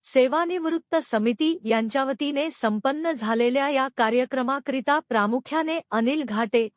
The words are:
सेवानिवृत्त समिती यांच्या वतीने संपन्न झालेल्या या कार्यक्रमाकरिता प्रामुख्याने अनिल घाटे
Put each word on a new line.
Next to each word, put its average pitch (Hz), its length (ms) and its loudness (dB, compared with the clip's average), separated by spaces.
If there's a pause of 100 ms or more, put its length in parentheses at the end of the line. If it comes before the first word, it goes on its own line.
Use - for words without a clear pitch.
सेवानिवृत्त 320 960 0
समिती 240 600 0
यांच्या 226 400 0
वतीने 285 460 -2
संपन्न 269 600 -2
झालेल्या 240 580 0
या 269 280 0
कार्यक्रमाकरिता 254 1000 0 (100)
प्रामुख्याने 262 720 0 (100)
अनिल 247 320 0
घाटे 220 540 0